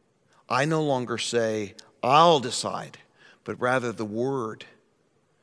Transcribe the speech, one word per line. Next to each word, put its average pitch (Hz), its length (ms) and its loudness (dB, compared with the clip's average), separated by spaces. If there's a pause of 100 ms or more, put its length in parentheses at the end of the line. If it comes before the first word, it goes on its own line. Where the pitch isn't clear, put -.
(500)
I 127 160 2
no 160 180 0
longer 123 340 -2
say, 107 580 -2 (280)
"I'll 151 380 6
decide," - 560 -8 (480)
but 104 140 -10
rather 123 340 0
the 107 120 -6
word 117 600 -6 (760)